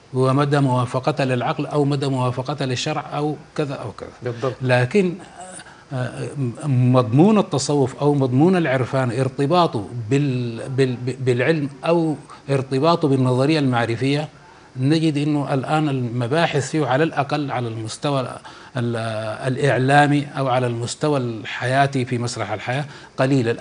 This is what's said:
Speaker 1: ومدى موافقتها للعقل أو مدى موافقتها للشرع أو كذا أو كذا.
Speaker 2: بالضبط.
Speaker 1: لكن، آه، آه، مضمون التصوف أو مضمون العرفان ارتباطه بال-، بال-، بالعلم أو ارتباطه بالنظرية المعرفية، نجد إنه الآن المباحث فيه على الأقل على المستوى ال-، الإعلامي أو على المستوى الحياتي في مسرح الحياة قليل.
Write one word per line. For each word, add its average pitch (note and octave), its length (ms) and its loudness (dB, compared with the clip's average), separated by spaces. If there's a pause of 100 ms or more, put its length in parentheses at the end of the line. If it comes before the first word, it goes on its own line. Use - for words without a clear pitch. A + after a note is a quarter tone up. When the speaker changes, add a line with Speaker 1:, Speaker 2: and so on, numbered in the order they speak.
(140)
Speaker 1:
ومدى C#3 460 2
موافقتها C3 680 0
للعقل C3 400 -2
أو D3 200 0
مدى C#3+ 220 0
موافقتها C3 580 -2
للشرع C#3+ 520 -4
أو D3+ 180 -2 (200)
كذا C#3 180 -4
أو A2+ 180 -10
كذا. - 180 -14 (140)
Speaker 2:
بالضبط. A#2 380 -4
Speaker 1:
لكن، B2+ 520 2 (800)
آه، - 20 -4
آه، B2+ 340 -6 (380)
مضمون B2+ 680 6
التصوف C#3+ 580 0
أو D3 180 2
مضمون C#3 420 4
العرفان C3 640 0
ارتباطه C#3+ 680 2 (220)
بال-، B2 600 -2
بال-، B2+ 500 0
بالعلم C3 500 0 (160)
أو D#3+ 300 0 (340)
ارتباطه C#3 580 2
بالنظرية C3 520 4
المعرفية، C3 720 0 (500)
نجد D#3 380 2
إنه D3 360 0
الآن D3+ 360 0
المباحث B2+ 800 -2
فيه D#3 160 0
على B2+ 180 2
الأقل D3 480 -4
على B2+ 160 -4
المستوى A2+ 540 -4 (560)
ال-، A#2+ 180 -2 (520)
الإعلامي C#3 800 4 (100)
أو C3+ 100 -2
على B2+ 200 0
المستوى A#2+ 520 -2
الحياتي B2 840 -2
في B2 120 -4
مسرح A2+ 340 -4
الحياة B2 340 -4 (320)
قليل. C3 320 2 (120)